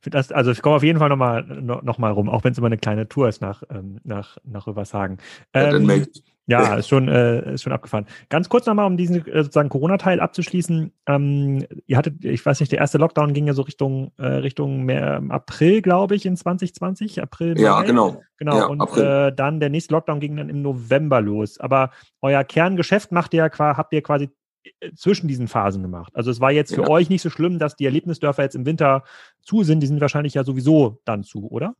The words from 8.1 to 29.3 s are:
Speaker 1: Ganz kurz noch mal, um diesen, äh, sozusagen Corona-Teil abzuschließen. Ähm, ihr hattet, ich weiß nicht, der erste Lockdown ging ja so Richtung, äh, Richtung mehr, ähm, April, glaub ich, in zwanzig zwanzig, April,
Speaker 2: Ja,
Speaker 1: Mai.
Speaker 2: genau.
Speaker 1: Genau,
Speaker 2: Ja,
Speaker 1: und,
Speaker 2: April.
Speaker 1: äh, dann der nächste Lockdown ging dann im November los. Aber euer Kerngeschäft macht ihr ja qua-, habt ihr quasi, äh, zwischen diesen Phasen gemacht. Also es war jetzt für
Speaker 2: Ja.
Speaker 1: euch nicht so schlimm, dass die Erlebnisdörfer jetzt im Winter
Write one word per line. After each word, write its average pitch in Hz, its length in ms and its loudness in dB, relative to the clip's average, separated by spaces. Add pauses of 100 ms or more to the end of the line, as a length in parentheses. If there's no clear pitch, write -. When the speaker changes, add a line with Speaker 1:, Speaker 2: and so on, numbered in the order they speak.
Speaker 1:
Ganz 170 200 0
kurz 240 160 2
noch 220 80 0
mal, 208 120 2
um 180 120 0
diesen, 175 300 0
äh, 156 160 0
sozusagen 147 260 0
Corona-Teil 180 500 0
abzuschließen. 165 720 -4 (140)
Ähm, 143 640 0 (180)
ihr 131 120 0
hattet, 147 280 -2
ich 127 180 -4
weiß 143 160 2
nicht, 143 120 0
der - 80 0
erste 147 180 0
Lockdown 151 380 2
ging 147 100 0
ja 143 80 0
so 135 80 -2
Richtung, 135 560 -4
äh, 127 80 -8
Richtung 135 600 -4
mehr, 139 320 -2
ähm, 139 120 -6
April, 175 540 2
glaub 185 280 2
ich, 202 140 -2
in 180 100 0
zwanzig 180 380 -6
zwanzig, 185 480 -8
April, 165 380 -4
Speaker 2:
Ja, 104 160 6
Speaker 1:
Mai. 104 100 2
Speaker 2:
genau. 113 380 2 (140)
Speaker 1:
Genau, 147 200 0
Speaker 2:
Ja, - 80 4
Speaker 1:
und, 147 160 -4
Speaker 2:
April. - 220 2
Speaker 1:
äh, 139 320 2
dann 147 240 -2
der 147 100 0
nächste 156 240 -2
Lockdown 156 260 -2
ging 147 180 -6
dann 147 120 -10
im 143 140 -6
November 131 580 2
los. 104 380 -4
Aber 131 320 0 (300)
euer 139 220 2
Kerngeschäft 185 680 0
macht 170 240 -2
ihr 165 40 6
ja 160 100 4
qua-, 151 280 0
habt 156 160 -6
ihr 147 80 0
quasi, 143 280 -2 (500)
äh, 165 160 -14
zwischen 180 320 -2
diesen 127 200 -4
Phasen 98 340 -2
gemacht. 87 340 -12
Also 120 160 -2
es 117 80 -4
war 131 120 4
jetzt 147 220 0
für 139 80 0
Speaker 2:
Ja. 143 80 2
Speaker 1:
euch 160 200 4
nicht 185 120 0
so 170 80 -4
schlimm, 170 280 -2
dass 151 180 -4
die 139 100 -4
Erlebnisdörfer 147 580 -2
jetzt 135 120 -4
im 127 100 -6
Winter 143 380 2 (380)